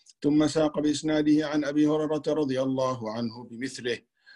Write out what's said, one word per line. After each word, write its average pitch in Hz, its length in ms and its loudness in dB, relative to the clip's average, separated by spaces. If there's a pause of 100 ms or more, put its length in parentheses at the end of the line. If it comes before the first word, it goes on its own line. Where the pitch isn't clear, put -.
(240)
ثم 151 240 4
ساق 151 320 0
بإسناده 151 680 2
عن 147 180 -2
أبي 147 220 2
هريرة 151 400 0
رضي 139 340 0
الله 131 500 -2
عنه 117 320 -6
بمثله، 120 560 -8 (360)